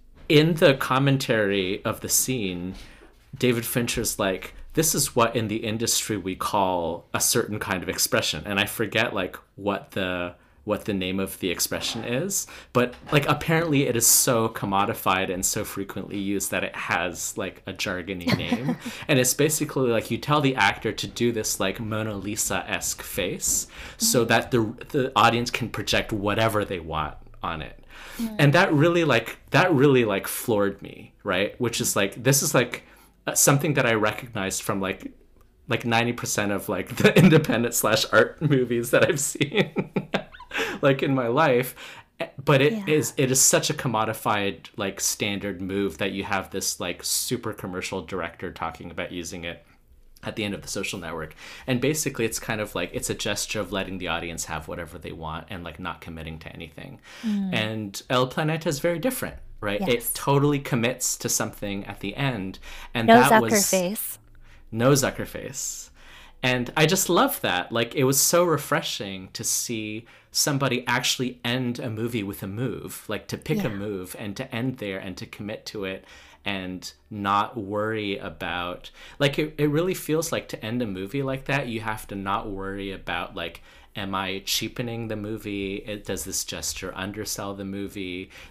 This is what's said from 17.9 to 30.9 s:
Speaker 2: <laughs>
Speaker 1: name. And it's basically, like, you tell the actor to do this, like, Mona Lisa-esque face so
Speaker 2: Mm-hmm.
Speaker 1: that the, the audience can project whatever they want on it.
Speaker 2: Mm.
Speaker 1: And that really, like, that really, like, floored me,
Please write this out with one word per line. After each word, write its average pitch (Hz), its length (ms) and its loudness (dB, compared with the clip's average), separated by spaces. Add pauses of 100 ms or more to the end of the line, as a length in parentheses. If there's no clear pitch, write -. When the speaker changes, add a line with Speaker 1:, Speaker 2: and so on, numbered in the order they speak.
Speaker 2:
<laughs> - 0 -
Speaker 1:
name. 127 400 -2 (300)
And 143 100 6
it's 127 160 4
basically, 143 560 2
like, 110 200 0
you 113 60 2
tell 147 240 2
the 135 160 2
actor 107 360 2
to - 140 -6
do 120 260 0
this, 107 280 -2
like, 98 200 0
Mona 110 360 -4
Lisa-esque 98 840 -4
face - 640 -2 (320)
so 135 220 4
Speaker 2:
Mm-hmm. 113 80 2
Speaker 1:
that 117 240 4
the, 113 220 2 (240)
the 131 160 0
audience 117 360 4
can 110 180 -4
project 104 440 0
whatever 104 520 2
they 95 160 -4
want 78 360 -4 (260)
on 82 180 -6
it. 62 180 -12 (400)
Speaker 2:
Mm. 220 200 -6
Speaker 1:
And 143 160 8
that 180 180 6
really, 165 320 6
like, 117 340 2 (120)
that 180 220 4
really, 131 340 8
like, 101 200 0
floored 101 540 0
me, - 320 -16 (120)